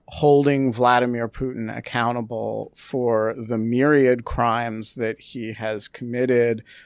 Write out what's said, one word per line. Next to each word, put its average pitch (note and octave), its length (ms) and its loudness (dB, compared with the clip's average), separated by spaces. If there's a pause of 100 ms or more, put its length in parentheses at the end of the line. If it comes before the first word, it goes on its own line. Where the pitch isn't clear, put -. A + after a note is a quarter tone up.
holding C#3+ 640 4
Vladimir A#2+ 560 2
Putin A#2 460 -8
accountable A#2 1000 -4
for A2+ 600 0
the A2+ 220 -4
myriad B2+ 680 4
crimes A#2 680 -2
that A2+ 240 -4
he A2+ 360 -10
has A2 340 -8
committed A#2+ 720 0 (240)